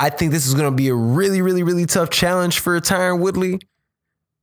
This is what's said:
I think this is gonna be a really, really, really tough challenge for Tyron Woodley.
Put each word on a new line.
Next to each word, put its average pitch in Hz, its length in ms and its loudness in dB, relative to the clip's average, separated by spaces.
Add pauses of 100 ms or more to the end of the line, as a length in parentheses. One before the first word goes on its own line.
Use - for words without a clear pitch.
I 147 100 0
think 156 220 -2
this 151 140 0
is 131 80 0
gonna 143 180 2
be 135 160 0
a 127 60 2
really, 175 480 0
really, 185 200 0
really 175 240 0
tough 170 240 0
challenge 180 480 0
for 175 220 0
Tyron 180 400 0
Woodley. 185 400 -2 (840)